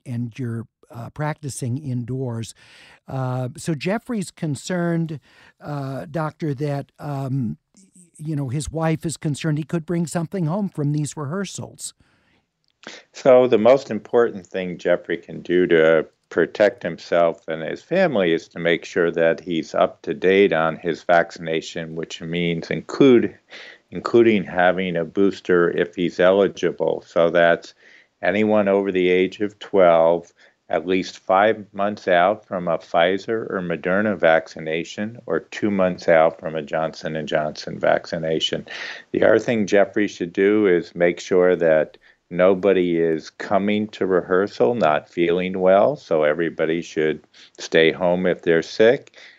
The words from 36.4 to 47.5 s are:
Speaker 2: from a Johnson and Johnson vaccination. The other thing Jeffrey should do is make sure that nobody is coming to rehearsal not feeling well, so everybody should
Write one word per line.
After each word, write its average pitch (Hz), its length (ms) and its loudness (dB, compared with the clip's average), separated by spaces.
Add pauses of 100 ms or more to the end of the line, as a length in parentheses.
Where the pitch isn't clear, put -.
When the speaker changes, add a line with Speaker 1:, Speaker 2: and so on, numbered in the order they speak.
Speaker 2:
from 80 140 -8
a 80 60 -4
Johnson 78 540 -6
and 78 120 -6
Johnson 78 520 -6
vaccination. 80 880 -2 (440)
The - 120 0
other 107 160 6
thing 110 260 -2
Jeffrey 98 440 2
should 85 240 -8
do 104 340 4
is 87 260 0
make 87 280 0
sure 90 340 2
that 80 420 2 (320)
nobody 90 680 2
is 82 320 -2
coming 104 580 -2
to - 180 -6
rehearsal 95 720 0
not 76 320 0
feeling 90 540 -2
well, 98 340 4
so 85 280 -2
everybody 80 580 -2
should 78 400 -2 (360)